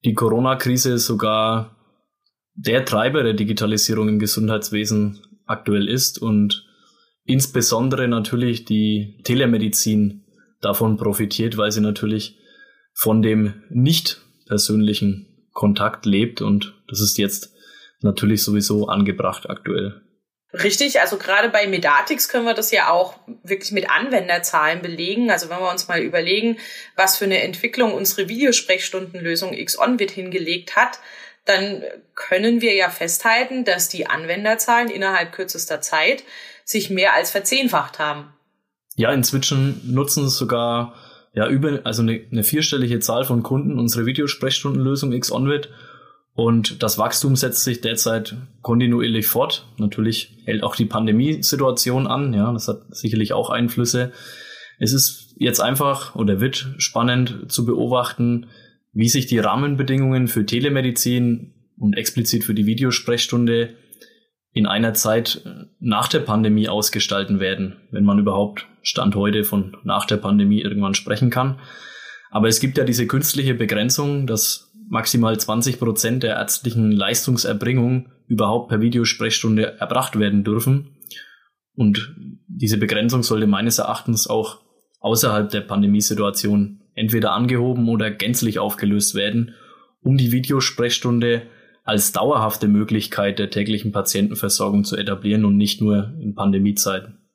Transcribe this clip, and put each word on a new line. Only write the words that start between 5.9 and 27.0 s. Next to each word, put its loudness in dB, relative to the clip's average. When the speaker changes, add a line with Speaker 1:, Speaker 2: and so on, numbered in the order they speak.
Speaker 1:
und 2
insbesondere 2
natürlich -2
die 0
Telemedizin 2
davon 0
profitiert, -2
weil 0
sie 0
natürlich -2
von 2
dem 2
nicht 2
persönlichen 2
Kontakt 0
lebt 2
und 0
das -4
ist 0
jetzt -4
natürlich 2
sowieso 0
angebracht 0
aktuell. -6
Speaker 2:
Richtig, 2
also 0
gerade 2
bei 2
Medatix 0
können 0
wir 2
das -2
ja 2
auch 2
wirklich -6
mit -2
Anwenderzahlen 0
belegen. -2
Also -2
wenn -6
wir -2
uns -6
mal 0
überlegen, 0
was 2